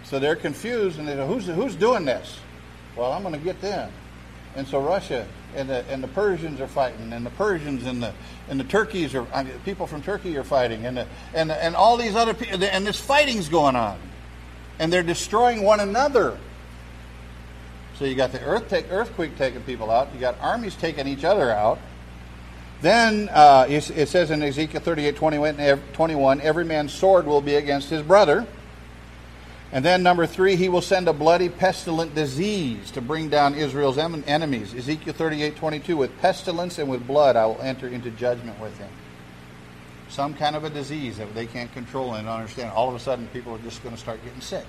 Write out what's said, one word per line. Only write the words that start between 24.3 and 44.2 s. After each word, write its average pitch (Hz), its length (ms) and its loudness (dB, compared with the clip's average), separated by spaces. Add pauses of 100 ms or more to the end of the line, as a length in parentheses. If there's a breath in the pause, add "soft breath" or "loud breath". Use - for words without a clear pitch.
in 151 100 0
Ezekiel 147 380 -2
thirty-eight 147 380 0
twenty-one, 151 420 2
ev-, 139 240 4 (100)
twenty-one, 139 480 4
"Every 156 220 2
man's 151 300 -2
sword 185 340 6
will 147 140 4
be 143 140 2
against 143 340 0
his 160 120 -2
brother." 180 460 6 (1200 loud breath)
And 135 120 -2
then 180 180 6
number 175 240 6
three, 190 300 4
"He 185 140 2
will 180 120 4
send 185 280 2
a 156 40 4
bloody 170 360 4
pestilent 165 680 -2
disease 147 760 -2
to 135 100 -8
bring 156 260 -4
down 143 260 4
Israel's 139 440 0
em-, 156 280 -4
enemies." 143 480 -2
Ezekiel 139 400 -6
thirty-eight 151 440 -2
twenty-two, 156 400 -4
"With 127 240 0
pestilence 180 580 -2
and 143 100 -2
with 123 160 -4
blood, 139 300 6
I 113 120 4
will 110 120 -2
enter 131 300 -6
into 120 220 -8
judgment 117 500 -4
with 107 160 -12
him." 101 120 -14 (1160)
Some 143 280 -6
kind 151 200 0
of 151 80 -6
a 160 60 -6
disease 143 480 -8
that 104 180 -10
they 113 120 -6
can't 120 260 -12
control 127 400 -6
and 107 160 -8
understand. 113 420 -8
All 113 160 2
of 127 80 -4
a 120 40 -8
sudden, 120 280 -4
people 120 260 -12
are 110 60 -10
just 117 240 -14
gonna 117 140 -12
start 113 260 -12